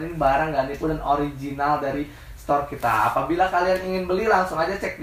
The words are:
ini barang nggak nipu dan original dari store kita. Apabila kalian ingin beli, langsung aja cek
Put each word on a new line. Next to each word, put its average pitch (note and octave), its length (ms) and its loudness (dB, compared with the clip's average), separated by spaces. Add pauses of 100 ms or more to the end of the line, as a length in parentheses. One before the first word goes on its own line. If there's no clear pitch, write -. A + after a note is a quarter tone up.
ini E3+ 80 -8
barang D#3 400 2
nggak C#3 160 0
nipu C#3+ 160 -6
dan D#3 160 0
original C#3+ 800 0
dari C#3+ 240 -2 (320)
store C#3+ 320 0
kita. A2+ 400 2
Apabila E3+ 400 2
kalian F#3 320 2
ingin F#3 240 -2
beli, G3 240 0
langsung F#3 320 2
aja F#3 160 0
cek - 260 -6